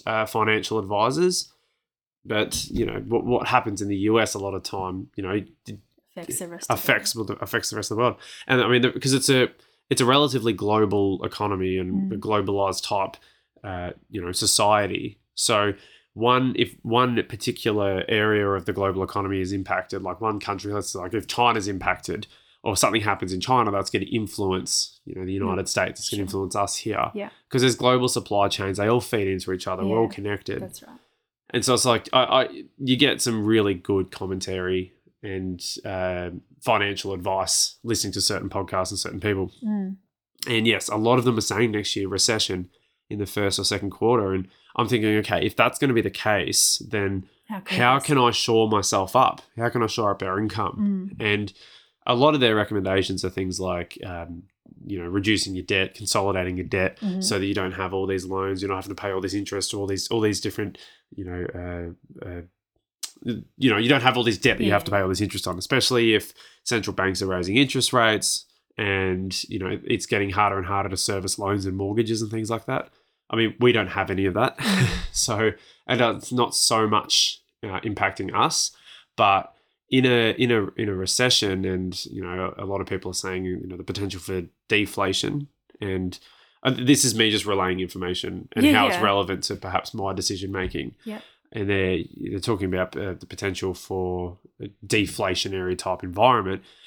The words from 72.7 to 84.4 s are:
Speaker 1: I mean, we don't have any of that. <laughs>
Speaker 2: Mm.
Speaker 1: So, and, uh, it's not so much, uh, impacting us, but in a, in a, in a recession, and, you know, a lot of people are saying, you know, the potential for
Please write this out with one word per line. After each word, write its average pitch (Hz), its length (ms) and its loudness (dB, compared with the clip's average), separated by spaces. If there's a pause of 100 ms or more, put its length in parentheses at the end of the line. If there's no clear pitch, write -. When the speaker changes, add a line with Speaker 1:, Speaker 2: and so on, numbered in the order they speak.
Speaker 1:
I - 60 -4
mean, 110 240 2
we 123 120 8
don't 107 160 4
have 95 220 -2
any 95 160 2
of 92 80 2
that. 113 240 0
<laughs> 131 100 -4 (140)
Speaker 2:
Mm. 123 60 4 (260)
Speaker 1:
So, 110 380 0 (360)
and, 120 140 2
uh, 113 160 4
it's - 140 -12
not 123 240 2
so 110 320 4
much, - 540 2 (220)
uh, 95 180 -6
impacting 98 520 -2
us, 131 380 0 (460)
but 98 360 4 (360)
in 131 160 6
a, 120 260 6
in 123 200 2
a, 107 160 4 (140)
in 107 60 -2
a 101 80 -2
recession, 95 720 0
and, 92 400 -2
you - 180 -10
know, 90 340 -4
a 101 80 -8
lot 95 140 -4
of 92 80 -6
people 92 240 -4
are - 20 -6
saying, 92 300 -4
you 92 240 -6
know, 90 80 -10
the 90 80 -10
potential 92 380 -6
for 92 220 -6 (260)